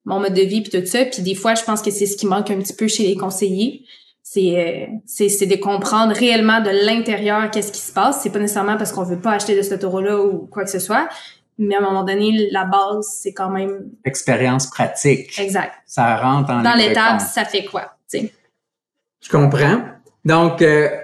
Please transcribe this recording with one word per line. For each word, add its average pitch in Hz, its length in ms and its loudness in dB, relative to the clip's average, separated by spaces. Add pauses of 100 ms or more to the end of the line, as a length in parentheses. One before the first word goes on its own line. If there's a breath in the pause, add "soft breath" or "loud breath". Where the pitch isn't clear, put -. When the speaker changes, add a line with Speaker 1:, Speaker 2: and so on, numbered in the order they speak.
Speaker 1:
mon 196 160 -4
mode 196 140 -2
de 190 80 4
vie, 208 200 0
puis - 80 -10
tout 180 160 -2
ça. 240 180 2
Puis 247 180 -8
des 185 120 -4
fois, 226 200 0
je 226 80 -2
pense 214 200 -2
que 214 80 -2
c'est 202 160 0
ce 196 100 -4
qui 214 100 -2
manque 208 240 0
un 196 80 -2
petit 196 160 -6
peu 220 140 0
chez 214 180 -2
les 190 100 2
conseillers. 190 680 -2 (380 loud breath)
C'est, 185 340 0
euh, 170 300 -2 (180)
c'est, - 240 0
c'est 202 180 0
de 190 100 2
comprendre 202 580 0
réellement 226 480 4
de 208 80 0
l'intérieur 208 800 0
qu'est-ce 202 220 -4
qui - 80 -12
se - 120 -12
passe. 247 300 2
C'est 202 80 -2
pas 208 80 -2
nécessairement 208 400 -2
parce 208 140 -4
qu'on 190 100 -6
veut 180 180 -4
pas 226 120 0
acheter 202 240 0
de 196 60 2
ce 196 120 -4
taureau-là 190 500 -2
ou 180 220 -2
quoi 196 180 -6
que 185 60 -10
ce 190 80 -4
soit. 247 300 0 (500 loud breath)
Mais 202 160 0
à 202 40 2
un 202 40 2
moment 190 200 0
donné, 208 480 2
la 190 140 -2
base, 196 560 -2
c'est 190 140 -6
quand 190 160 -4
même 196 400 -6 (140)
Speaker 2:
Expérience 127 680 -2
pratique. - 680 -2
Speaker 1:
Exact. 190 340 -4 (140)
Speaker 2:
Ça 117 300 0
rentre 131 340 0
en 120 120 0
Speaker 1:
Dans 233 120 4
Speaker 2:
ligne 233 100 4
de 208 40 4
Speaker 1:
l'étape, 220 300 2
Speaker 2:
compte. 196 100 -4
Speaker 1:
ça - 160 -2
fait 196 200 -4
quoi, - 280 -10 (180)
tu - 100 -4
sais ? 214 120 -8 (880)
Speaker 2:
Je - 60 -20
comprends. 147 540 4 (420)
Donc, 165 380 4
euh, 151 260 6 (160)